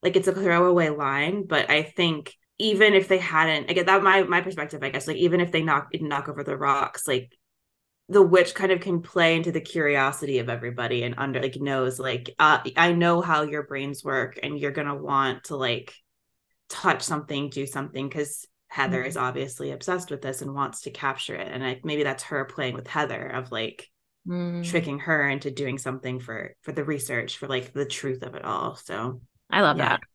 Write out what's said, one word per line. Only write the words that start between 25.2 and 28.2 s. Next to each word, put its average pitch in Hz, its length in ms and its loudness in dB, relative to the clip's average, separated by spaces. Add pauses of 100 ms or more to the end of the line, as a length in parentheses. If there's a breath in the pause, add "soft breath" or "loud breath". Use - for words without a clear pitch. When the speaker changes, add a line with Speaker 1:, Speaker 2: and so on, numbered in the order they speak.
Speaker 1:
into 139 200 -4
doing 135 280 -6
something 127 420 -6
for, 117 420 -10
for - 120 -12
the 147 100 -4
research, 139 540 -4
for, 143 100 -10
like, 127 260 -4
the 139 120 -2
truth 131 360 -6